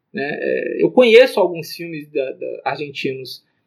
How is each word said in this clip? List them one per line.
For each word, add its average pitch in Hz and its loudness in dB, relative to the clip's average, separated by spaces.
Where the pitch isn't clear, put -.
né? 139 -6
É, - -2
eu 165 0
conheço 247 6
alguns 175 -2
filmes 160 -12
da, 139 -6
da, - -12
argentinos 135 -8